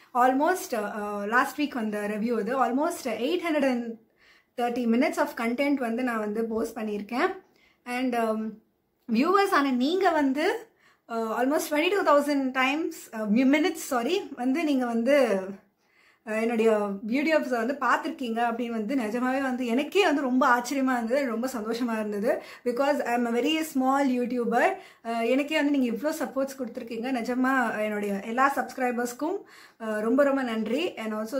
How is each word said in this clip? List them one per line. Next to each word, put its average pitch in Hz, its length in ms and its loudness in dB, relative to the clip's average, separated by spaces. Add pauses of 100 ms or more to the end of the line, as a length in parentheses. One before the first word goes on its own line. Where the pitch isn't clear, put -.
(160)
almost, 277 600 2
அஹ், 208 520 -4
லாஸ்ட் 262 340 0
வீக் 285 120 -2
வந்த 214 340 -4
ரிவ்யூ 214 320 -2
இது. 240 260 0
Almost 294 400 -2 (200)
eight 339 220 -2
hundred 302 160 0
and 247 200 0 (760)
thirty 240 280 -2
minutes 247 320 2
of 294 180 0
content 254 420 0 (100)
வந்து 233 160 -2
நான் 233 220 -2
வந்து 208 180 -2
போஸ்ட் 226 360 -4
பண்ணியிருக்கேன். 220 500 -2 (560)
And, 247 300 -2
um, 220 260 0 (680)
வியூவர்ஸ் 370 500 4
ஆன 277 120 2
நீங்க 330 400 2
வந்து, 294 340 2 (640)
அஹ், 226 300 -2
almost 277 300 2
twenty-two 339 420 2
thousand 285 320 4 (100)
times, 285 420 0 (160)
அஹ், 220 180 -6
mi-, 254 260 6
minutes, 330 340 0
சாரி, 285 460 -2
வந்து 262 280 0
நீங்க 269 220 2
வந்து, 233 320 2 (1120)
அஹ், 220 140 -2
என்னுடைய 226 280 2 (380)
வீடியோஸை 262 540 2
வந்து 254 180 -2
பார்த்திருக்கீங்க 262 640 -2
அப்படின்னு 233 360 -2
வந்து 220 180 -2
நிஜமாவே 247 460 -2
வந்து 254 240 -2
எனக்கே 294 400 2
வந்து 302 160 2
ரொம்ப 254 260 2
ஆச்சரியமா 262 460 2
இருந்தது, 240 320 0
ரொம்ப 226 220 -2
சந்தோஷமா 226 480 -4
இருந்தது. 208 360 -2 (340)
Because 269 360 0
I 240 140 0
am 240 120 2
a 233 40 -2
very 240 220 2 (100)
small 269 480 2
YouTuber. 247 560 2 (380)
அஹ், 226 200 -4
எனக்கே 277 300 2
வந்து 294 200 4
நீங்க 254 140 2
இவ்ளோ 254 240 -2
சப்போர்ட்ஸ் 269 440 -4
கொடுத்திருக்கீங்க. 233 540 -8
நிஜமா 247 400 0 (320)
என்னுடைய 208 300 -2 (120)
எல்லா 247 280 0
சப்ஸ்கிரைபர்ஸ்க்கும், 247 840 -2 (440)
அஹ், 220 180 -4
ரொம்ப, 240 240 4
ரொம்ப 277 200 2
நன்றி. 226 400 -2 (140)
And 220 160 -6
also 220 260 -6